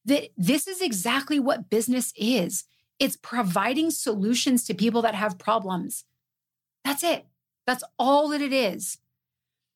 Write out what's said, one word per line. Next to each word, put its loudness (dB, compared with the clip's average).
that 2
this 2
is -8
exactly 0
what 0
business 0
is. 0
It's 0
providing 0
solutions 0
to -4
people 0
that 2
have -4
problems. -4
That's -2
it. -2
That's 0
all 4
that 0
it -2
is. -2